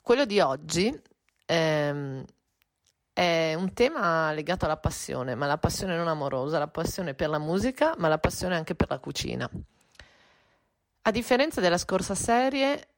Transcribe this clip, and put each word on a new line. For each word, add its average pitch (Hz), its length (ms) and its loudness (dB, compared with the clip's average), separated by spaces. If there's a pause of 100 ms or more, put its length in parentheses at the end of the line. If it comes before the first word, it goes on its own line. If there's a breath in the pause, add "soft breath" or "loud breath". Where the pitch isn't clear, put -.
Quello 254 240 4
di 208 140 2
oggi, 160 600 0 (440)
ehm, 147 800 0 (880)
è 165 400 2
un 185 200 -2
tema 185 580 2
legato 156 340 -2
alla 156 120 0
passione, 131 580 -4
ma 139 100 -2
la 143 120 0
passione 165 400 -2
non 170 100 0
amorosa, 143 500 -2
la 147 100 0
passione 165 460 -4
per 156 160 -2
la 156 80 0
musica, 208 600 0
ma 170 100 0
la 156 100 4
passione - 380 -2
anche 160 200 -4
per - 140 -2
la 139 100 -4
cucina. 123 500 -6 (1500 soft breath)
A 226 100 2
differenza 247 480 2
della 180 180 4
scorsa 190 380 -2
serie 269 720 2 (100)